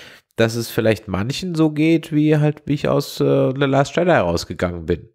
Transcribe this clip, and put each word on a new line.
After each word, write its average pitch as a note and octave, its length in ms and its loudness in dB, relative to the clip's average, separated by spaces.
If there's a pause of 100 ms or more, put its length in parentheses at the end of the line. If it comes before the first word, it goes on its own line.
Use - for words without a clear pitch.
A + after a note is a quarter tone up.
(340)
dass A2+ 200 0
es A#2 160 -6
vielleicht A2 380 0
manchen B2 460 -4
so D#3 160 2
geht, D#3 420 0
wie D3+ 240 4
halt, D3 300 0
wie D#3+ 80 -2
ich - 140 -2
aus, C#3 320 -2
äh, C#3 340 2
The C#3 100 -2
Last C3+ 320 0
Jedi F3 140 2
rausgegangen F2 760 -2
bin. E2+ 280 -2